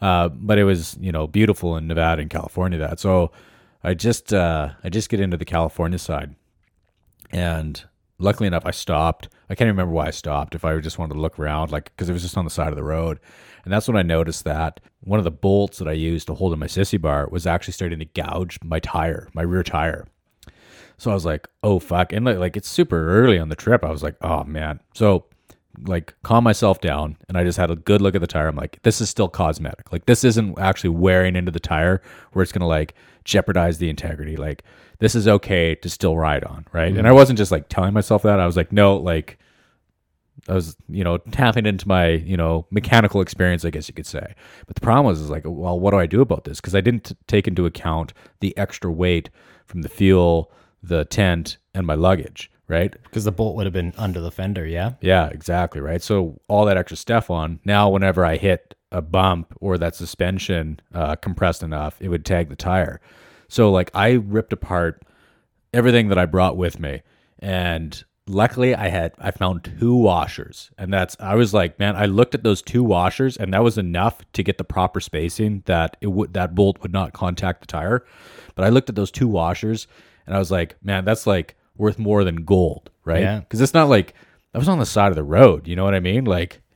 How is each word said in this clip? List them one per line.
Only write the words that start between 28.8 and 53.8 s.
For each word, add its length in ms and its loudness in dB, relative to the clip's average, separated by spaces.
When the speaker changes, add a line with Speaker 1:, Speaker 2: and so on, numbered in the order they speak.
Speaker 1:
"This 180 2
is 80 -2
still 200 -2
cosmetic. 640 -4
Like, 140 -6
this 180 4
isn't 340 2
actually 320 0
wearing 460 4
into 160 -2
the 80 -6
tire 420 0
where 100 0
it's 80 0
gonna, 160 -2
like, 280 -2
jeopardize 540 0
the 100 -2
integrity. 480 -8
Like, 280 -8
this 160 2
is 140 2
okay 480 2
to 120 -10
still 300 0
ride 240 0
on," 300 -12
right? 160 0
And 180 2
I 40 8
Speaker 2:
Mm-hmm. 40 12
Speaker 1:
wasn't 240 10
just, 140 2
like, 160 -2
telling 260 0
myself 280 2
that. 180 4
I 60 2
was 100 0
like, 160 0
"No, 240 6
like," 420 -4
I 60 0
was, 220 -2
you 160 -4
know, 140 0
tapping 480 2
into 200 -2
my, 220 4
you 280 -2
know, 360 -2
mechanical 480 2
experience, 440 0
I 60 -2
guess 160 -10
you 80 -18
could 120 -14
say. 280 -12
But 80 -16
the 60 -12
problem 260 4
was, 140 0
is 100 -6
like, 160 -6
"Well, 320 -4
what 140 4
do 60 4
I 80 4
do 160 2
about 220 2
this?" 160 -12
'Cause 140 -6
I 60 6
didn't 240 0
t-, 120 -14
take 180 2
into 200 0
account 460 -4
the 160 -4
extra 340 -6
weight 400 0
from 160 -10
the 60 -8
fuel, 640 4
the 220 -2
tent, 540 0
and 140 -4
my 60 0
luggage, 560 0
right? 260 0
Speaker 2:
'Cause 140 -6
the 80 -2
bolt 240 -4
would 100 -4
have 60 -4
been 260 -4